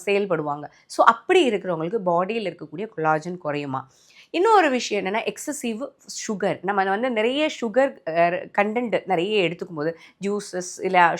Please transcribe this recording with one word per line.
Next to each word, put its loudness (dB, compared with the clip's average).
செயல்படுவாங்க. 0
So 4
அப்படி 2
இருக்கிறவங்களுக்கு -4
பாடியில -2
இருக்கக்கூடிய -12
கொலாஜன் 0
குறையுமா. -6
இன்னொரு 6
விஷயம் -2
என்னன்னா, -2
எக்ஸசிவ் -6
சுகர், -2
நம்ம 0
வந்து 0
நிறைய 2
சுகர், 2
அ, 2
கண்டென்ட் 0
நிறைய 0
எடுத்துக்கும் -10
போது, -4
ஜூஸஸ் -6
இல்ல 6